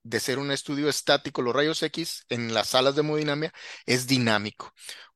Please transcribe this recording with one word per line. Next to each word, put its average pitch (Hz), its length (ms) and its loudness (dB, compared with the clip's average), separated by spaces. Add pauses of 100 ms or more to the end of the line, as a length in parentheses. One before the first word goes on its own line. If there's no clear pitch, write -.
de 113 160 -4
ser 127 180 -2
un 139 140 -2
estudio 143 360 -2
estático, 143 540 0
los 120 120 0
rayos 151 280 0
X 160 460 -6
en 117 260 -2
las 107 140 2
salas 131 260 4
de 151 60 2
hemodinamia 151 520 -2 (340)
es 127 200 2
dinámico. 113 640 2 (440)